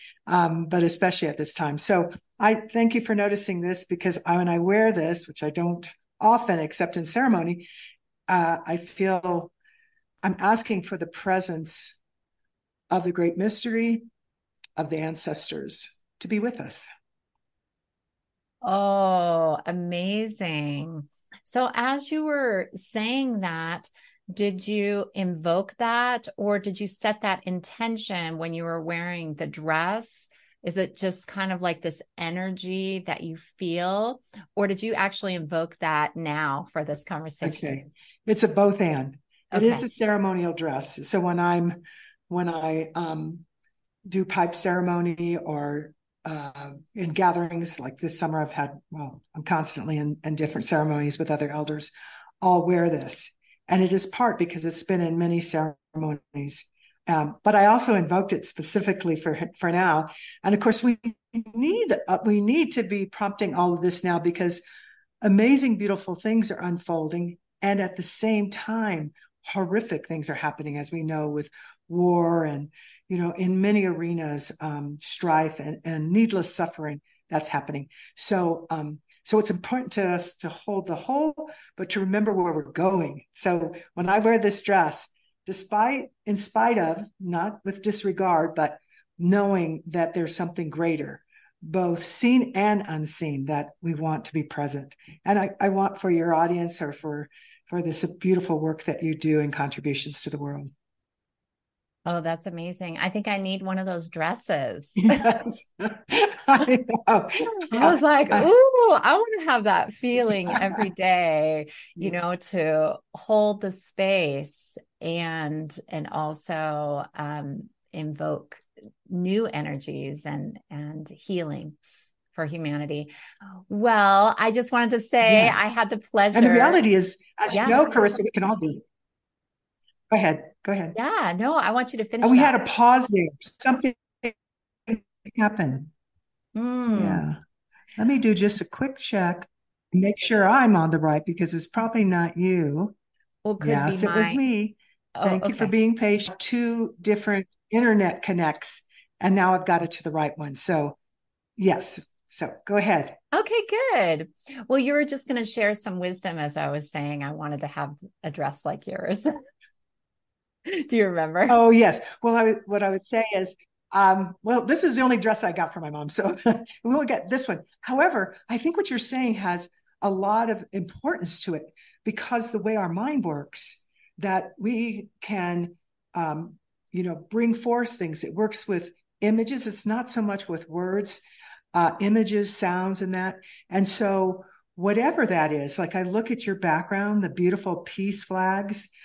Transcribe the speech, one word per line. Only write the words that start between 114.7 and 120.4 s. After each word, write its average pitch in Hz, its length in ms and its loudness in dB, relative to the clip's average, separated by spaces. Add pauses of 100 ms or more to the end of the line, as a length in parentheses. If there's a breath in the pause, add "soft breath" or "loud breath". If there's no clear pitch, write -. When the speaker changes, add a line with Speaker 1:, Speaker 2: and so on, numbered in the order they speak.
Speaker 2:
and, 160 760 -6 (120)
and 156 200 -6
also, 151 920 -4 (100)
um, 147 500 -8 (280)
invoke 156 640 -8 (540)
new 190 360 0
energies 147 800 -8
and, 147 320 -8 (120)